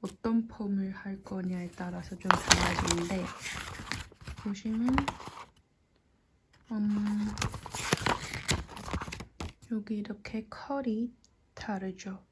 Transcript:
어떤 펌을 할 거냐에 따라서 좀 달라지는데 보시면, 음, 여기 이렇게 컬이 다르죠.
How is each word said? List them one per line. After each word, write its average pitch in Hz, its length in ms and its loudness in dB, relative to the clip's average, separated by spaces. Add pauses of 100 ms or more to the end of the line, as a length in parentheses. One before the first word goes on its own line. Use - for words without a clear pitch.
어떤 226 440 2
펌을 196 460 0
할 196 320 -8
거냐에 180 460 -2
따라서 180 480 -8
좀 - 100 -4
달라지는데 180 960 6 (1160)
보시면, 220 520 0 (1800)
음, 208 560 2 (2500)
여기 214 240 -2
이렇게 214 520 -6
컬이 247 680 0 (400)
다르죠. 190 760 -4